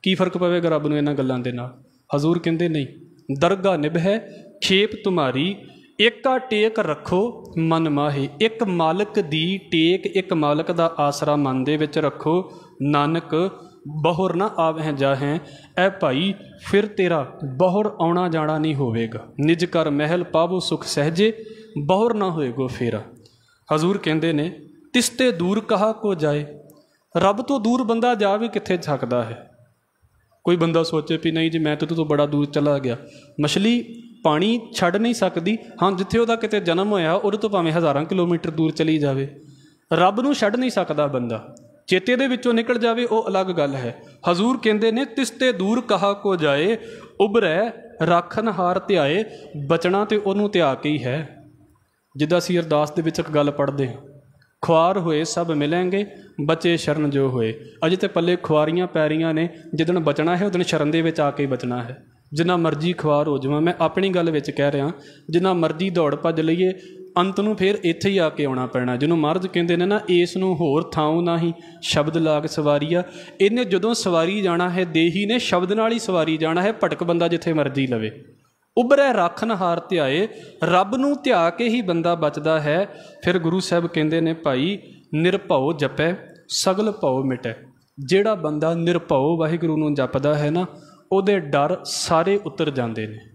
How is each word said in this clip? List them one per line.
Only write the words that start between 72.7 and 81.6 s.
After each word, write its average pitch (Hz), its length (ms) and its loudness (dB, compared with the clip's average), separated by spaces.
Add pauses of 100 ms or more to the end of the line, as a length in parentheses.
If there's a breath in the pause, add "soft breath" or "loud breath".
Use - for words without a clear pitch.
ਇਹਨੇ 226 240 4
ਜਦੋਂ 196 280 0
ਸਵਾਰੀ 185 480 0
ਜਾਣਾ 180 280 0
ਹੈ, 180 140 0
ਦੇਹੀ 170 420 2
ਨੇ 233 140 0
ਸ਼ਬਦ 185 340 0
ਨਾਲ 220 180 2
ਹੀ 233 80 -2
ਸਵਾਰੀ 160 380 0
ਜਾਣਾ 160 240 0
ਹੈ, 208 100 2
ਭਟਕ 180 320 -2
ਬੰਦਾ 170 240 0
ਜਿੱਥੇ 165 260 -2
ਮਰਜ਼ੀ 139 340 0
ਲਵੇ। 110 240 -2 (680)
"ਉਭਰੈ 269 340 6
ਰਾਖਨਹਾਰ 180 760 0
ਧਿਆਏ।" 165 380 0 (360 loud breath)
ਰੱਬ 185 320 2
ਨੂੰ 277 280 2
ਧਿਆ 180 260 4
ਕੇ 233 200 -2